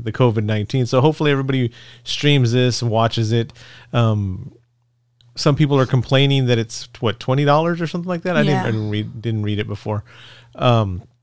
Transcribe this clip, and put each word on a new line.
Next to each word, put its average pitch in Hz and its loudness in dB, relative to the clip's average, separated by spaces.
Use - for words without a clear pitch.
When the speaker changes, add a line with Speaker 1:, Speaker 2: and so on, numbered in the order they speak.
Speaker 1:
the 113 -6
covid 113 2
nineteen. 107 -2
So 131 2
hopefully 151 2
everybody 135 -2
streams 139 2
this 127 0
and 120 -2
watches 113 0
it. 120 0
Um, 104 -2
some 147 0
people 143 2
are 131 2
complaining 135 2
that 123 2
it's, - -6
what, 110 -2
twenty 135 -2
dollars 165 2
or 165 -4
something 175 -6
like 170 -4
that? 180 -2
I 147 4
didn't, 147 2
Speaker 2:
Yeah. - 0
Speaker 1:
I - -4
didn't 107 -2
read, 107 -6
didn't 110 -2
read 104 -2
it 107 -4
before. 104 -6
Um, 110 0